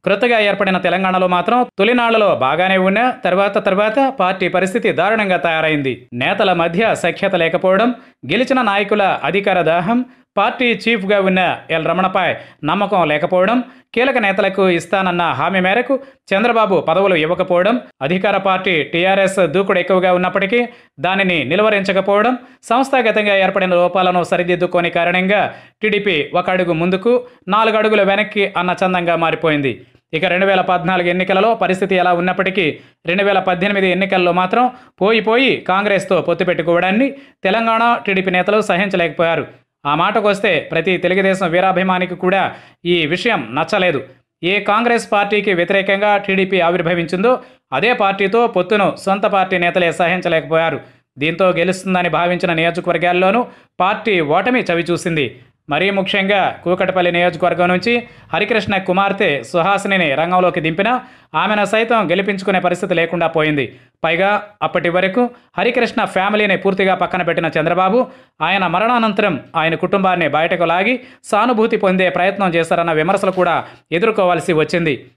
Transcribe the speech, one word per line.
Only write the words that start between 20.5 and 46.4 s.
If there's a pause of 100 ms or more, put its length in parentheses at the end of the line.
దానిని (120)
నిలువరించకపోవడం, (360)
సంస్థాగతంగా
ఏర్పడిన
లోపాలను
సరిదిద్దుకోని
కారణంగా (280)
టీడీపీ (100)
ఒక
అడుగు (100)
ముందుకు, (420)
నాలుగు
అడుగులు
వెనక్కి (120)
అన్న
చందంగా
మారిపోయింది. (440)
ఇక
రెండు
వేల
పద్నాలుగు
ఎన్నికలలో (140)
పరిస్థితి
ఎలా
ఉన్నప్పటికీ (400)
రెండు
వేల
పద్దెనిమిది
ఎన్నికల్లో
మాత్రం (300)
పోయి
పోయి (200)
కాంగ్రెస్తో (120)
పొత్తు
పెట్టుకోవడాన్ని (380)
తెలంగాణ (220)
టీడీపీ
నేతలు (100)
సహించలేకపోయారు. (420)
ఆ
మాటకొస్తే (180)
ప్రతి (100)
తెలుగుదేశం
వీరాభిమానికి
కూడా (520)
ఈ (160)
విషయం (160)
నచ్చలేదు. (520)
ఏ (160)
కాంగ్రెస్
పార్టీకి
వ్యతిరేకంగా (120)
టీడీపీ